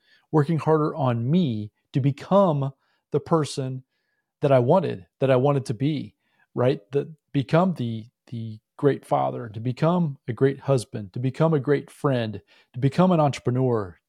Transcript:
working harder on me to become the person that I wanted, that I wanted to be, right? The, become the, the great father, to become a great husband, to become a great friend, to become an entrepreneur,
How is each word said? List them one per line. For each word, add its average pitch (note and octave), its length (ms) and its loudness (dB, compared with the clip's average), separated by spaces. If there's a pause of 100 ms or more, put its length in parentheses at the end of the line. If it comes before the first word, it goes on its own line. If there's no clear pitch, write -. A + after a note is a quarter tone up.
(300)
working D3+ 280 2
harder D#3 360 0
on B2 340 -2
me B2+ 440 -2 (200)
to C#3 80 0
become C#3+ 720 0 (380)
the D3 100 0
person C3+ 600 -2 (600)
that C#3 100 4
I B2+ 80 6
wanted, B2 460 0 (120)
that C3 120 2
I C3 60 4
wanted C#3 300 2
to B2+ 80 -4
be, C3+ 400 -4 (400)
right? B2+ 260 2 (120)
The, C#3+ 200 -4 (200)
become D#3+ 420 0
the, A#2 320 -6 (200)
the A2+ 340 -10 (160)
great C#3 300 0
father, C3 480 -2
to A2 60 -10
become D#3 580 0 (100)
a A#2+ 60 -6
great C#3 260 0
husband, A2+ 540 -4
to B2 60 -8
become D#3 340 0
a C#3+ 60 0
great C#3+ 300 -2
friend, A#2 520 -2 (320)
to B2+ 60 -10
become F3 320 4
an D#3+ 80 4
entrepreneur, B2 760 0 (120)